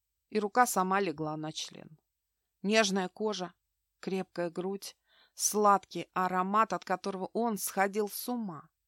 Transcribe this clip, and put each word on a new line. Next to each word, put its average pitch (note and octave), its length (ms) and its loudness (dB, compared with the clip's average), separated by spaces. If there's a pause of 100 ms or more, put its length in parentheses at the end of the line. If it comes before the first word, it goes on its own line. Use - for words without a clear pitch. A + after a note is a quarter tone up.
(300)
и G#3 80 0
рука G#3+ 280 4
сама F#3+ 340 0
легла D#3 360 -4
на D#3 160 -8
член. - 460 -14 (640)
Нежная G3 460 2
кожа, F#3+ 440 -6 (480)
крепкая F3 500 -4
грудь, F#3+ 460 -8 (380)
сладкий G3+ 800 2
аромат, F#3 600 2
от F3 120 -4
которого F#3+ 480 -4
он A3+ 260 0
сходил G3+ 500 0
с - 200 -10
ума. G#3+ 400 -6 (200)